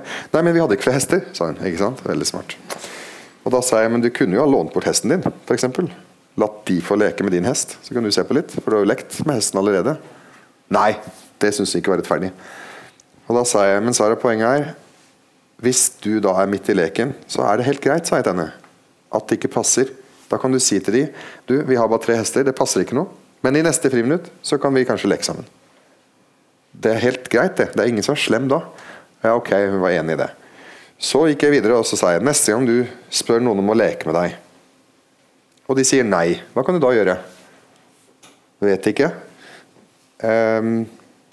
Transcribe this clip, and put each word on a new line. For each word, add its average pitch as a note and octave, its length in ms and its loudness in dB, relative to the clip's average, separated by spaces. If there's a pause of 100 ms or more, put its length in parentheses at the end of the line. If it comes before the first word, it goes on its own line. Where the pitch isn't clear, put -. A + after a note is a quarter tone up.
(340)
"Nei, D#3 100 4
men E3+ 80 4
vi E3 80 4
hadde D#3 160 2
ikke - 140 -2
flere C3 100 2
hester", A#2 220 0 (140)
sa E2 120 -2
hun, D#2 160 -6
ikke F2 160 -4
sant? A#2+ 240 -4
Veldig D#2 240 -2
smart. - 240 -10 (920)
Og A#2+ 80 0
da B2+ 120 2
sa A2 160 2
jeg, A2+ 120 2
"Men A#2+ 120 0
du A#2+ 80 4
kunne - 240 0
jo C3+ 80 4
ha D3 40 4
lånt F#2 280 2
bort - 120 -2
hesten A#2 240 0
din, E3+ 120 0 (240)
for A#2 80 2
eksempel. B2+ 320 -2 (520)
Latt G#2+ 280 -2
de F#2 160 0
få G2+ 160 0
leke G2 240 0
med G2 120 0
din F2+ 120 0
hest, - 360 -4
så - 120 -8
kan A#2+ 80 -2
du G#2 80 0
se F2+ 160 0
på A#2 80 0
litt, D3+ 160 -4
for - 160 -6
du G#2+ 100 2
har G2+ 60 4
jo G2 80 2
lekt - 320 -6
med C#3+ 160 -2
hesten - 200 -2
allerede." G#2 360 2 (800)
"Nei, G#2 140 4 (500)
det G#2 160 2
synes G2 160 -2
jeg F2+ 120 0
ikke G2 100 2
var E2+ 100 -2
rettferdig." E2+ 280 -2 (960)
Og A#2 120 2
da B2 80 0
sa G2+ 200 2
jeg, G2 160 2
"Men A#2+ 120 0
Sara, A2 240 2
poenget A2+ 280 0
er, C#3+ 220 0 (920)
hvis B2 220 2 (160)
du G#2+ 180 -2
da G2 120 2 (100)
er G2 80 2
midt G2 180 -4
i G#2 80 2
leken, F2 360 0 (180)
så - 180 -2
er G#2+ 120 2
det B2 80 0
helt - 160 -2
greit", D#3+ 240 0
sa D3+ 120 0
jeg - 80 0
til F#2 80 0
henne, E2 140 -4 (640)
"at - 160 -4
det A2+ 120 2
ikke - 160 -4
passer. B2 360 0 (360)
Da - 120 0
kan C3 120 0
du C3 80 2
si G#2+ 220 0
til G2+ 140 -4
de, C3+ 60 4 (460)
du, B2+ 100 2 (100)
vi C3 80 4
har A2+ 120 2
bare A2+ 140 0
tre A#2 140 0
hester, A2+ 280 0
det C3 120 0
passer - 260 0
ikke G#2 140 -4
noe, F#3 120 -2 (360)
men C3 120 2
i D#3+ 60 4
neste D#3+ 300 2
friminutt C3 380 0 (140)
så - 160 -2
kan C#3 160 0
vi B2+ 120 4
kanskje G#2 240 -2
leke - 120 -2
sammen." - 240 -8 (1300)
Det - 160 0
er A2+ 140 0
helt - 260 -2
greit D#3+ 240 2
det, A2 220 0
det G#2+ 80 2
er A#2+ 80 2
ingen G#2 100 0
som C#3+ 140 -2
er - 20 -8
slem C3 320 0
da. C#3 60 2 (680)
"Ja, A2+ 160 2
ok", - 140 -2 (180)
hun G2 140 0
var F2+ 100 2
enig D#2+ 220 -2
i - 80 -4
det. - 20 -6 (720)
Så - 300 0
gikk D3 180 0
jeg D3 80 6
videre, B2 240 4
og A2+ 80 0
så - 140 -4
sa F#2 160 4
jeg, F2+ 100 0
"Neste C#3+ 240 2
gang A#2 160 2
du A#2 140 2 (340)
spør A#2 300 0
noen G#2+ 180 2
om G2+ 80 2
å A2 80 4
leke F#2+ 320 0
med D#2+ 80 0
deg, F2 160 -2 (1300)
og C3+ 100 2
de C3 80 4
sier C3 180 4
nei, F2 360 2 (120)
hva B2+ 140 0
kan F3+ 100 0
du E3+ 60 2
da B2+ 140 4
gjøre?" F#2+ 180 4 (1500)
"Vet G2 260 2
ikke." C#3+ 220 0 (1120)
"Ehm, A2+ 600 0 (480)